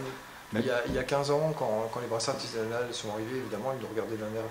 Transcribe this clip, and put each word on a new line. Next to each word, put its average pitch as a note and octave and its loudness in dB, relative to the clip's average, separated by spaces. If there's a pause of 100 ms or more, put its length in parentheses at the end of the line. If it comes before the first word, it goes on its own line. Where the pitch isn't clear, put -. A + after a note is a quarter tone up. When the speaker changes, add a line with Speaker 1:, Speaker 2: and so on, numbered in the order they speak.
(520)
Speaker 1:
mais A2 4
Speaker 2:
Il A#2 4
y B2+ 4
a, A#2+ 2
il B2+ 0
y B2+ 2
a B2+ 0
quinze C#3+ 4
ans, D#3 4
quand, A2+ 2
quand B2 -2
les A#2+ -2
brasseries A2+ 2
artisanales A#2+ 0
sont A2 -4
arrivées, A2 -2
évidemment, A2+ -2
ils A#2+ -6
nous G#2 -4
regardaient A2 -2
d'un G#2+ -2
air A2+ -2